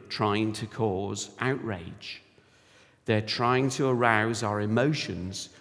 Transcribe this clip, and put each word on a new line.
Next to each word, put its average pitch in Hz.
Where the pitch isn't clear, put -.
trying 107
to 110
cause 101
outrage. 110
They're 107
trying 123
to 135
arouse 117
our 104
emotions 104